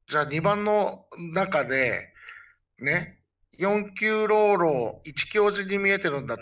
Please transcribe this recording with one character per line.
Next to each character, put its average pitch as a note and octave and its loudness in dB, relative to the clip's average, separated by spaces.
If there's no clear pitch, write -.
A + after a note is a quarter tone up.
じ D3+ -2
ゃ D3+ 2
あ、 D3 0
二 D3+ -4
番 G#3 0
の G#3 0
中 F#3 0
で、 B2 -2
ね、 D#3+ -4
四 G3+ -2
級 G#3+ 0
ロ G#3+ 6
ー G3 4
ロ C#3+ 0
ー、 D#3 -16
一 - -4
強 G#3 2
時 G3 -4
に G3 -2
見 G3 2
え G3 2
て F#3 -2
る C#3 -4
ん C#3 -10
だ A#2 -4
っ - -6